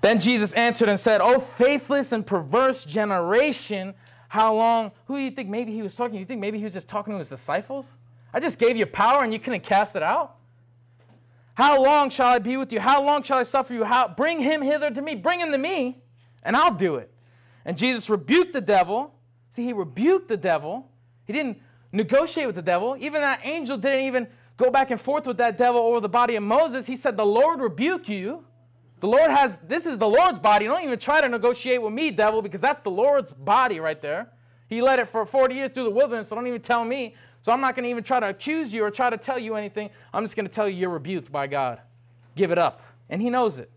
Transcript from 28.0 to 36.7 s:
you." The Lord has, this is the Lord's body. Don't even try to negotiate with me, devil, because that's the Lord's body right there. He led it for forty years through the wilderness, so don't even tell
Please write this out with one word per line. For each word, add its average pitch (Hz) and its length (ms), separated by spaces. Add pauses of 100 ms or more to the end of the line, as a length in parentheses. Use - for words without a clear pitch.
you." 214 380 (560)
The 185 60
Lord 285 240
has, 269 280
this 302 260
is 285 120
the 214 100
Lord's 269 320
body. 208 260
Don't 311 180
even 254 160
try 302 220
to 262 80
negotiate 240 520
with 214 120
me, 294 180
devil, 214 300
because 196 180
that's 269 220
the 202 100
Lord's 262 400
body 202 480
right 156 220
there. 160 260 (400)
He 226 140
led 262 180
it 233 80
for 220 180
forty 262 300
years 269 160
through 262 140
the 214 60
wilderness, 233 360
so 214 80
don't 240 120
even 240 140
tell 233 220